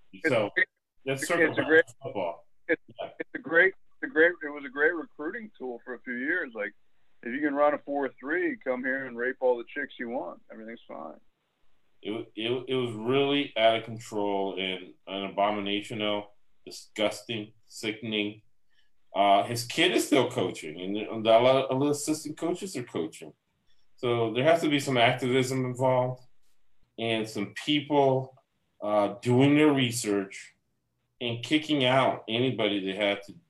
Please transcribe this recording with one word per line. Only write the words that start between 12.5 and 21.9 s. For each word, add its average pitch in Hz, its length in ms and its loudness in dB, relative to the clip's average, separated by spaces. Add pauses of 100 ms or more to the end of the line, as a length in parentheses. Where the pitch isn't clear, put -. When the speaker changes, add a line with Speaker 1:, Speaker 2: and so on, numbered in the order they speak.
Speaker 2:
it 131 60 -2
was 123 180 -2
really 139 640 0
out 113 220 6
of 110 60 -8
control 101 720 -4
and 92 340 -6 (140)
an 95 280 -8
abominational, 104 920 -2 (420)
disgusting, - 880 -6 (140)
sickening. 107 760 -6 (720)
Uh, 101 280 6
his 120 200 -4
kid 226 280 2
is 311 140 0
still - 240 4
coaching, 85 500 -4
and 104 460 -4
a 113 120 6
lot 127 180 6
of, 135 140 0
a 131 40 0
lot 135 120 2
of 147 60 2